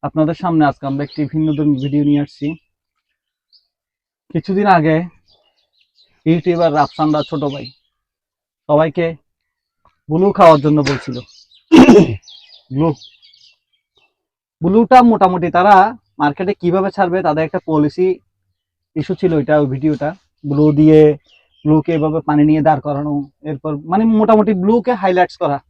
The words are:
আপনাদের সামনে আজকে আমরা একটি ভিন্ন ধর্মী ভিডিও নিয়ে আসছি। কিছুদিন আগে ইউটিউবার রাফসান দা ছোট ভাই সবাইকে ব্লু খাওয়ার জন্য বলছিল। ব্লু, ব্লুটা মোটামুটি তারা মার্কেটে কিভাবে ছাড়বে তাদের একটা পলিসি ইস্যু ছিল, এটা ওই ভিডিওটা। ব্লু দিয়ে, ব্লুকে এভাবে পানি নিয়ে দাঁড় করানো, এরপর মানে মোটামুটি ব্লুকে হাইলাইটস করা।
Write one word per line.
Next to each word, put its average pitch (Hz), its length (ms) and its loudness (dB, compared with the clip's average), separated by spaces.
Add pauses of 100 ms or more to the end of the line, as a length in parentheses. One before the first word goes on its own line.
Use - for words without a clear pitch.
আপনাদের 156 320 -4
সামনে 165 300 -2
আজকে 139 200 -4
আমরা 139 180 -6
একটি 143 220 -10
ভিন্ন 156 300 -4
ধর্মী 147 240 -2
ভিডিও 143 240 -4
নিয়ে 147 200 0
আসছি। 143 240 -10 (1800)
কিছুদিন 190 380 -4
আগে 160 280 2 (1300)
ইউটিউবার 170 480 0
রাফসান 151 380 -2
দা 151 120 -2
ছোট 147 280 -8
ভাই 139 140 -14 (1040)
সবাইকে 156 360 0 (1040)
ব্লু 170 220 0
খাওয়ার 165 300 6
জন্য 151 200 0
বলছিল। 135 360 -6 (1500)
ব্লু, 147 180 -2 (1700)
ব্লুটা 220 420 2
মোটামুটি 185 480 2
তারা 190 240 4 (420)
মার্কেটে 147 360 -4
কিভাবে 190 380 -2
ছাড়বে 185 300 -2
তাদের 160 240 -2
একটা 175 200 -8
পলিসি 156 420 0 (880)
ইস্যু 160 200 -6
ছিল, 175 240 -2
এটা 143 200 -2
ওই 147 80 0
ভিডিওটা। 143 420 -4 (340)
ব্লু 143 300 0
দিয়ে, 156 280 6 (640)
ব্লুকে 151 280 0
এভাবে 156 320 -2
পানি 147 200 0
নিয়ে 156 160 2
দাঁড় 147 200 0
করানো, 147 320 -6 (300)
এরপর 151 280 -10 (140)
মানে 185 180 -2 (100)
মোটামুটি 214 400 2
ব্লুকে 226 420 -2
হাইলাইটস 185 420 -2
করা। 143 220 -4 (100)